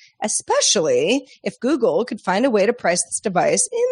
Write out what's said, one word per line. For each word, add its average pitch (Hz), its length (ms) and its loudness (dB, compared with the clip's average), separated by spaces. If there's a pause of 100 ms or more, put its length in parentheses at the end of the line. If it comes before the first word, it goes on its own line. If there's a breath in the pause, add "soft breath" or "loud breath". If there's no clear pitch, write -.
(220 soft breath)
especially 202 1040 0 (140)
if - 180 -8
Google 233 460 0
could - 140 -10
find 196 260 0
a 277 40 2
way 208 140 2
to 233 80 0
price 180 320 -2
this - 160 -8
device 180 500 0
in 480 220 -2